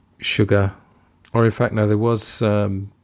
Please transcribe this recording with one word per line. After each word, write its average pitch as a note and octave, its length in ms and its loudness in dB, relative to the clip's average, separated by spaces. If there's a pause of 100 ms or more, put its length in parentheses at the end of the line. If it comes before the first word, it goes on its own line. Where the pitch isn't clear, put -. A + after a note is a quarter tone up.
(200)
sugar. G2+ 540 0 (600)
Or A#2 120 4
in A2+ 60 2
fact, - 220 -2
no, G#2+ 140 2
there G#2 100 2
was, A2+ 440 -2
um, G2+ 500 -2 (120)